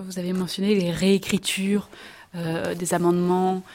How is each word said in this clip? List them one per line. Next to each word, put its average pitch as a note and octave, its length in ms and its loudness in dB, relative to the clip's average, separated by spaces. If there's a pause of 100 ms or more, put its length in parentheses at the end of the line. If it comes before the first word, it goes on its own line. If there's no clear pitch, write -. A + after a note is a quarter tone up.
vous F#3 140 -10
avez F3+ 140 -4
mentionné F#3 420 0
les F3 160 0
réécritures, F#3+ 960 0 (460)
euh, E3+ 400 -4
des F3 180 -4
amendements, F3+ 720 2 (120)